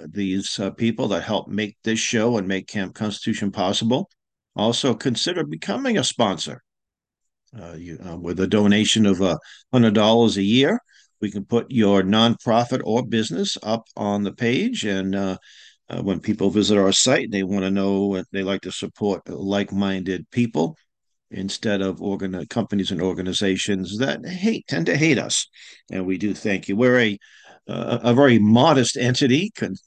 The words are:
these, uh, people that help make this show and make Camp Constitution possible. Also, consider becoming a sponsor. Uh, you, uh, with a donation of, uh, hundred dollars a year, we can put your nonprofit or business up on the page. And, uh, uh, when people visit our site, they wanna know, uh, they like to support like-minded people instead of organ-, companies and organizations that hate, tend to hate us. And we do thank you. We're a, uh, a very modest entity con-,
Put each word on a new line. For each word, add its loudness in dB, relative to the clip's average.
these, -4
uh, -4
people -2
that -2
help -4
make -6
this -2
show 0
and -2
make -4
Camp -6
Constitution -4
possible. -2
Also, 0
consider -4
becoming -4
a 0
sponsor. -2
Uh, -16
you, -14
uh, -12
with -6
a 2
donation 4
of, 2
uh, 2
hundred 6
dollars 4
a 0
year, 2
we -4
can -8
put -2
your 4
nonprofit 2
or 0
business -2
up -4
on -2
the -4
page. -2
And, -2
uh, -4
uh, -6
when -2
people -2
visit 2
our 4
site, 0
they -2
wanna -2
know, 0
uh, -6
they -4
like -4
to -12
support -6
like-minded -4
people -2
instead -4
of -4
organ-, -6
companies -2
and -4
organizations -2
that -4
hate, -4
tend -4
to 2
hate 4
us. -2
And -6
we -2
do -2
thank -4
you. -2
We're 4
a, 0
uh, -4
a 4
very 8
modest 6
entity 2
con-, -6